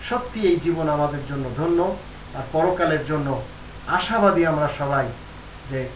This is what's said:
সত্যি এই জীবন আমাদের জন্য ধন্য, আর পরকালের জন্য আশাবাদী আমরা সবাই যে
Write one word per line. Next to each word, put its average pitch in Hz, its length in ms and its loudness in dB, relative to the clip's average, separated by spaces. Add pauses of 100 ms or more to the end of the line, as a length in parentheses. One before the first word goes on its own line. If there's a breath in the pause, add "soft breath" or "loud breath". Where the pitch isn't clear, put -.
সত্যি 240 320 -4
এই 175 160 6
জীবন 160 320 0
আমাদের 147 300 0 (100)
জন্য 139 280 -4
ধন্য, 170 380 2 (400)
আর 135 60 -6 (100)
পরকালের 165 540 2
জন্য 139 360 -2 (460)
আশাবাদী 180 580 4
আমরা 151 320 2
সবাই 139 300 0 (640)
যে 131 240 -4